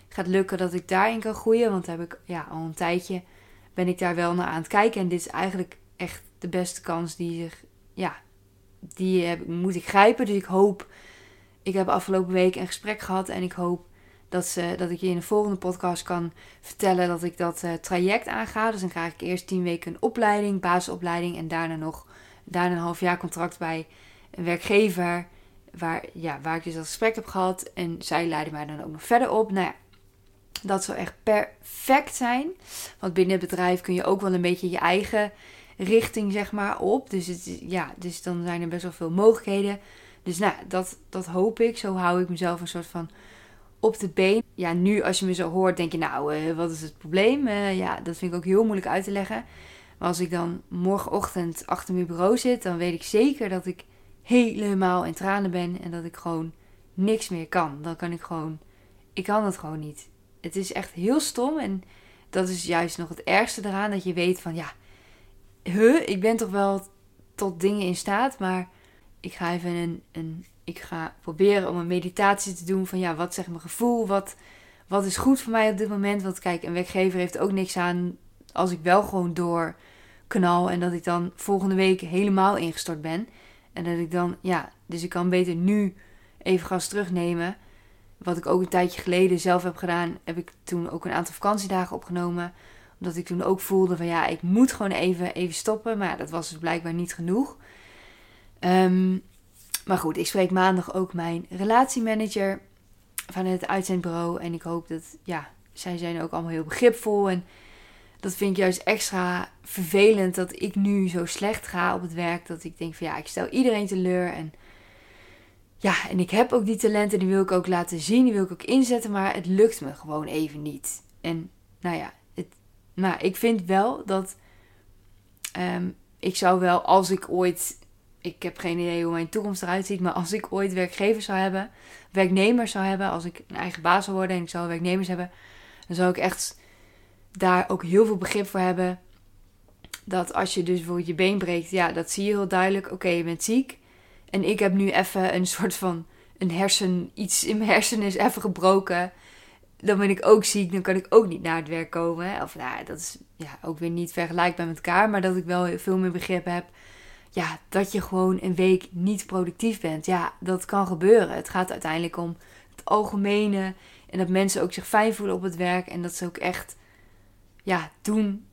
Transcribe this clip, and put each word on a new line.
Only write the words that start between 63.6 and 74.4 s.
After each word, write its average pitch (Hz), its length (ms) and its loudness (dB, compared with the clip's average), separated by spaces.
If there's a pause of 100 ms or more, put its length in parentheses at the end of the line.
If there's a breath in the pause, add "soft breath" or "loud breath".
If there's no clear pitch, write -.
eraan, 202 240 -2
dat 185 140 -4
je 185 80 -2
weet 180 280 0
van, 170 140 -8
"Ja, 165 180 -10 (880 soft breath)
huh, 220 460 6
ik 190 120 -2
ben 226 160 4
toch 220 140 -2
wel 196 320 0 (520)
tot 180 260 -4
dingen 196 260 2
in 180 100 0
staat, 226 420 -2
maar 185 300 -2 (520 soft breath)
ik 180 120 -12
ga 175 200 -4
even 175 180 -4
een, 170 320 -4 (100)
een, 160 320 -10 (200)
ik 175 140 -10
ga - 420 -10
proberen 190 480 4
om 175 80 -2
een 170 100 -4
meditatie 180 680 2
te 170 100 -14
doen 190 220 0
van, 185 120 -4
ja, 175 160 0
wat 170 200 -4
zegt 175 140 -8
mijn 165 120 -8
gevoel, 233 460 0
wat, 196 300 -2 (520 loud breath)